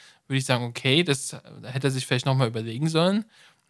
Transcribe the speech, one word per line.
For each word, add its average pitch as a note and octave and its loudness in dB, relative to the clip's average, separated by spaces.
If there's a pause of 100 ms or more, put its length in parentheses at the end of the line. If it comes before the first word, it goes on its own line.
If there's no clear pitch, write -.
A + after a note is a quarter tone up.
(280)
Würde C3+ 0
ich C3 0
sagen, B2 2
okay, C3 2
das C#3+ -2 (320)
hätte C3 -2
er - 2
sich C3 -2
vielleicht B2+ 0
nochmal C3+ 4
überlegen A2+ -4
sollen. F3+ 2 (460)